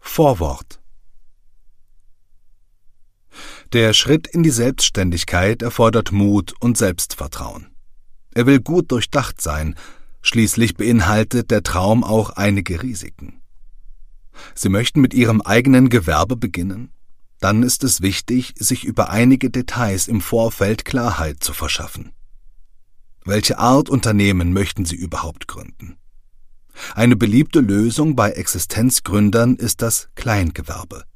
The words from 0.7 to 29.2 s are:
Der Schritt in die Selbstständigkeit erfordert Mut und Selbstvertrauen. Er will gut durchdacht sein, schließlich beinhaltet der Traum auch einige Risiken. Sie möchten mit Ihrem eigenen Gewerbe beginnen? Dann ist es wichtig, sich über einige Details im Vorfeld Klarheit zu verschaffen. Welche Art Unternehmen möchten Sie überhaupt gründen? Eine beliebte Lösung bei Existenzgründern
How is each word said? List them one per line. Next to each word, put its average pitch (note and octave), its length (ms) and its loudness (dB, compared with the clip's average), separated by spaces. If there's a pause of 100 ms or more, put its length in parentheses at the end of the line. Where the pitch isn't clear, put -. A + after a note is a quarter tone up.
Der A2+ 200 4
Schritt D3+ 340 2
in E3+ 160 0
die D#3+ 80 6
Selbstständigkeit G2+ 1120 0
erfordert A2+ 500 2
Mut G2+ 480 2
und A#2+ 180 0
Selbstvertrauen. - 880 -6 (680)
Er A#2+ 120 2
will C#3 140 8
gut E3 320 0
durchdacht - 480 -2
sein, D#2 340 -4 (480)
schließlich A#2 540 2
beinhaltet A2 760 2
der G#2+ 120 2
Traum A2 420 2
auch A2 260 0
einige G2 520 -2
Risiken. - 580 -12 (1120)
Sie - 140 -2
möchten A#2+ 320 2
mit B2+ 140 4
Ihrem A2+ 260 4
eigenen B2+ 480 4
Gewerbe G2+ 480 2
beginnen? G2+ 540 -6 (500)
Dann G#2+ 220 2
ist - 220 0
es A#2 160 0
wichtig, A2 580 -2
sich - 260 -2
über - 260 -2
einige B2 400 4
Details A#2+ 580 -2
im A2 120 0
Vorfeld A2 640 0
Klarheit F2+ 580 -2
zu - 100 -4
verschaffen. - 600 -8 (1120)
Welche G#2 340 -2
Art B2+ 300 4
Unternehmen G2+ 640 2
möchten G2 320 -2
Sie E2 120 -6
überhaupt - 520 -10
gründen? - 480 -16 (1000)
Eine A#2+ 220 6
beliebte A#2 440 4
Lösung A#2 560 2
bei G#2 160 2
Existenzgründern A2 1200 2